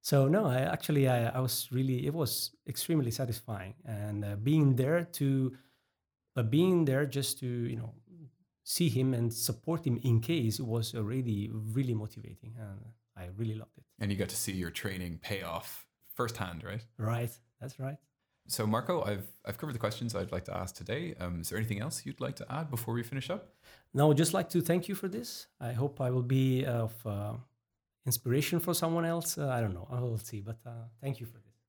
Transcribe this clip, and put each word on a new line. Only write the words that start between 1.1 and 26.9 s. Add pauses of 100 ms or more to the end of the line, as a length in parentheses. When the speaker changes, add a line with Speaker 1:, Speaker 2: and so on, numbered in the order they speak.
Speaker 1:
I
was
really,
it
was (160)
extremely
satisfying. (100)
And,
uh,
being
there
to, (800)
but
being
there
just
to,
you
know, (680)
see
him
and
support
him
in
case
was
already
really
motivating.
And (360)
I
really
loved
it. (140)
Speaker 2:
And
you
got
to
see
your
training
pay
off (300)
firsthand,
right? (140)
Speaker 1:
Right. (300)
That's
right. (520)
Speaker 2:
So
Marco,
I've, (180)
I've
covered
the
questions
I'd
like
to
ask
today.
Um,
is
there
anything
else
you'd
like
to
add
before
we
finish
up? (380)
Speaker 1:
No,
I'd
just
like
to
thank
you
for
this. (120)
I
hope
I
will
be
of, (120)